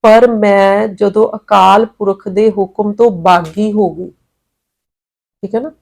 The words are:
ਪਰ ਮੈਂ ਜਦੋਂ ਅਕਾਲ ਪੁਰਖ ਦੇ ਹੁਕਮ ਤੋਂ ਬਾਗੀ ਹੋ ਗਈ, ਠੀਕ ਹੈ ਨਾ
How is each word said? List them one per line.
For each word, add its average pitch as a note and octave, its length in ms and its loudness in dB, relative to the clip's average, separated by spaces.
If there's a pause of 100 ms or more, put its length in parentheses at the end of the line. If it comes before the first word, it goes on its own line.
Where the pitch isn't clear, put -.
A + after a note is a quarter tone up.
ਪਰ A#3 280 4
ਮੈਂ G3+ 580 0
ਜਦੋਂ G#3 480 -2
ਅਕਾਲ G3+ 500 2
ਪੁਰਖ G3 420 -6
ਦੇ G#3+ 220 0
ਹੁਕਮ G3+ 420 -4
ਤੋਂ A3+ 180 2
ਬਾਗੀ F3+ 640 -2
ਹੋ G3+ 180 0
ਗਈ, - 180 -14 (1300)
ਠੀਕ G3 120 -10
ਹੈ A#3 60 -2
ਨਾ D#4 220 -12